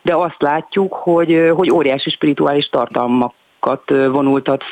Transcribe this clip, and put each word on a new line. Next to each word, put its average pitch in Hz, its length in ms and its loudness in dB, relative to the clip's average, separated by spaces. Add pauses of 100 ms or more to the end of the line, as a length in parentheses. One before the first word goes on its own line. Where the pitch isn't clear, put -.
de 170 120 0
azt 165 280 -2
látjuk, 160 500 -2
hogy, 170 400 0
ö, 165 160 4
hogy 170 220 2
óriási 143 400 0
spirituális 147 580 0
tartalmakat, 123 1160 -2
ö, 135 240 0
vonultat 135 600 0